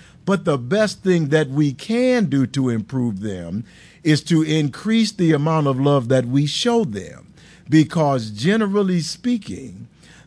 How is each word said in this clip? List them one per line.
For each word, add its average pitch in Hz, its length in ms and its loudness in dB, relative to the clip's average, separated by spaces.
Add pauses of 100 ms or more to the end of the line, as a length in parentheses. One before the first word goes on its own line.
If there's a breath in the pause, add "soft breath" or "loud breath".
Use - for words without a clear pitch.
(240 loud breath)
but 196 200 0
the 151 140 0
best 190 440 -2
thing 175 260 2
that 151 220 2
we 143 220 2
can 240 540 0
do 135 220 0
to 135 200 -2
improve 117 520 -4
them 98 440 -8 (400 loud breath)
is 156 180 4
to 160 200 2
increase 160 680 0
the 170 220 2
amount 156 340 0
of 135 140 0
love 139 280 2
that 127 180 2
we 139 200 2
show 233 380 0
them, 92 420 -10 (420 loud breath)
because 143 640 2
generally 190 680 0
speaking, 135 880 -8 (380 loud breath)